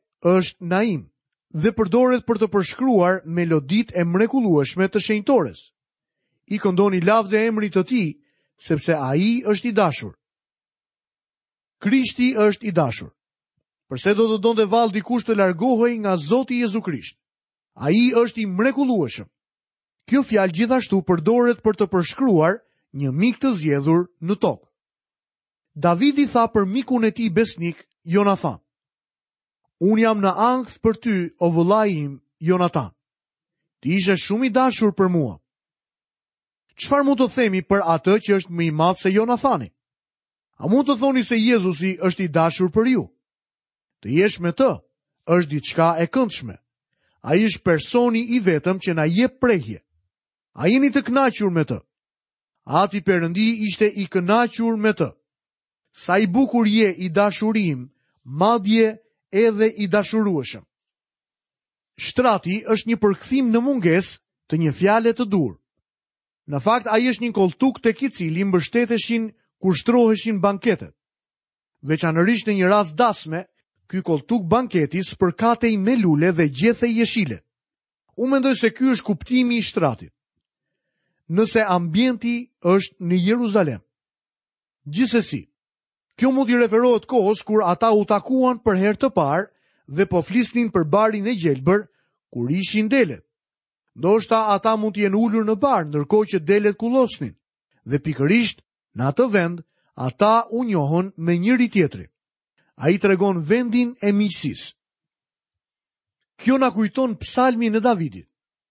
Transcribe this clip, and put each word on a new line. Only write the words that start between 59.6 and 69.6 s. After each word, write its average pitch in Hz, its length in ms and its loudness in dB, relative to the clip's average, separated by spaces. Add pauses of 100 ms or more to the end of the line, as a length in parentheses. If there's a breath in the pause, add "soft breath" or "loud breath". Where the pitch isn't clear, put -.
i 208 100 -4
dashurueshëm." 190 760 -2 (1300)
Shtrati 214 640 0
është 220 240 -2
një 226 80 0
përkthim 233 560 0
në 226 80 4
mungesë 196 600 0 (280)
të 156 100 -4
një 156 160 0
fiale 226 400 2
të 240 120 -2
dur. 170 340 -2 (880)
Në 143 140 -4
fakt, 226 260 0
ai 226 220 2
është 226 120 -4
një 233 120 -4
koltuk 202 480 0
tek - 200 0
i 269 80 -2
cili 170 340 -4
mbështeteshin 220 920 -2 (260)
kur 190 160 0